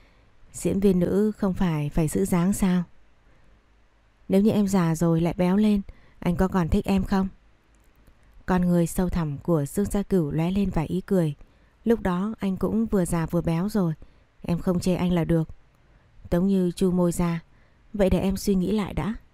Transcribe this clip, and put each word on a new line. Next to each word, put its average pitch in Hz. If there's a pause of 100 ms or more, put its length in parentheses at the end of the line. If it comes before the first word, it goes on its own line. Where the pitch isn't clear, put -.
(520)
"Diễn 180
viên 190
nữ 202
không 190
phải 156
phải 165
giữ 190
dáng 185
sao? 180 (1500)
Nếu 190
như 214
em 202
già 175
rồi 165
lại 170
béo 180
lên, 208 (380)
anh 175
có 190
còn 185
thích 202
em 190
không?" 190 (1160)
Con 180
người 175
sâu 180
thẳm 156
của 160
Dương 196
Gia 202
Cửu 175
lóe 156
lên 190
vài 175
ý 180
cười. 170 (500)
"Lúc 226
đó 196
anh 190
cũng 202
vừa 202
già 165
vừa 170
béo 165
rồi, 180 (480)
em 170
không 175
chê 185
anh 175
là 170
được." 165 (840)
Tống 175
Như 190
chu 185
môi 175
ra. 170 (500)
"Vậy 196
để 185
em 190
suy 196
nghĩ 185
lại 214
đã." 190 (200)